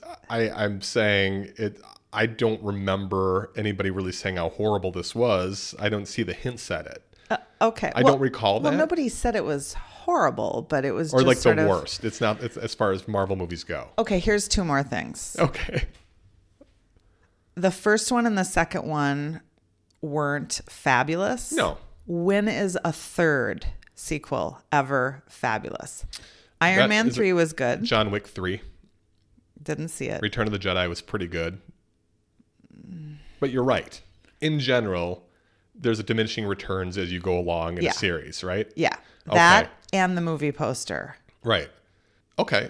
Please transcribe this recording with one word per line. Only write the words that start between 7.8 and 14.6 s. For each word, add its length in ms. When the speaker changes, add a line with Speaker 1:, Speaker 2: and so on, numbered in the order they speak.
Speaker 1:
I 80
Speaker 2:
Well, 120
Speaker 1:
don't 80
recall 380
Speaker 2:
well, 120
Speaker 1:
that. 60
Speaker 2:
nobody 300
said 280
it 100
was 300
horrible, 920
but 180
it 80
was 200
Speaker 1:
Or, 60
Speaker 2:
just 80
Speaker 1:
like, 100
the 60
Speaker 2:
sort 160
of 100
Speaker 1:
worst. 340
It's 160
not, 220
it's, 160
as 160
far 180
as 160
Marvel 280
movies 280
go. 260
Speaker 2:
Okay, 180
here's 300
two 160